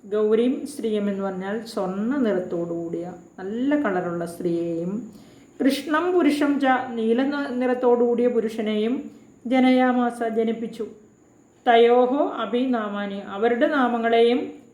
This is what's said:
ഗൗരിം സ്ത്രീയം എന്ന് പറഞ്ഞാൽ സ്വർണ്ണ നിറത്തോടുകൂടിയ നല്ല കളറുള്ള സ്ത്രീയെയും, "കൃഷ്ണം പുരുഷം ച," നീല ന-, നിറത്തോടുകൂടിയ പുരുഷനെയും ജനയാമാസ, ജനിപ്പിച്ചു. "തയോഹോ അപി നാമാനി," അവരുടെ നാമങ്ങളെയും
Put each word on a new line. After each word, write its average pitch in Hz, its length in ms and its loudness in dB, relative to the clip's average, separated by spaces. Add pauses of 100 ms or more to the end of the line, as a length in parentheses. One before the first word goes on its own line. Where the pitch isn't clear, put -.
ഗൗരിം 220 600 0
സ്ത്രീയം 214 440 -4
എന്ന് 196 120 -4
പറഞ്ഞാൽ 196 420 -6
സ്വർണ്ണ 202 520 -4
നിറത്തോടുകൂടിയ 175 960 -4 (260)
നല്ല 254 440 -2
കളറുള്ള 175 440 -4
സ്ത്രീയെയും, 170 840 -6 (520)
"കൃഷ്ണം 311 480 0
പുരുഷം 294 480 2
ച," 277 40 -2 (240)
നീല 233 340 0
ന-, 285 260 -2
നിറത്തോടുകൂടിയ 247 800 2
പുരുഷനെയും 220 800 -2 (360)
ജനയാമാസ, 254 760 2
ജനിപ്പിച്ചു. 226 640 -4 (800)
"തയോഹോ 247 600 6
അപി 226 300 -4
നാമാനി," 202 720 -4
അവരുടെ 233 380 0
നാമങ്ങളെയും 233 840 2 (220)